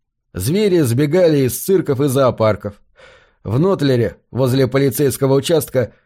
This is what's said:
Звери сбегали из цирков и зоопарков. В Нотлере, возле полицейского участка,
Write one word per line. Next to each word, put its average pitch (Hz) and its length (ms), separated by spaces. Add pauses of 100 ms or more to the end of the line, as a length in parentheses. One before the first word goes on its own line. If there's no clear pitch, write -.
(340)
Звери 175 460
сбегали 147 680
из - 120
цирков 151 440
и 147 60
зоопарков. 110 760 (640)
В 107 140
Нотлере, 139 600 (120)
возле 127 380
полицейского 135 640
участка, 135 600 (120)